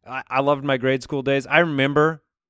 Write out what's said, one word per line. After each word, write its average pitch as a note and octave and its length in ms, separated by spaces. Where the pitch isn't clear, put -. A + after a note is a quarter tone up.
I, B2+ 240
I C3 120
loved C#3 240
my C#3 120
grade C3 260
school C#3 200
days. C3+ 240
I D3+ 120
remember D3+ 640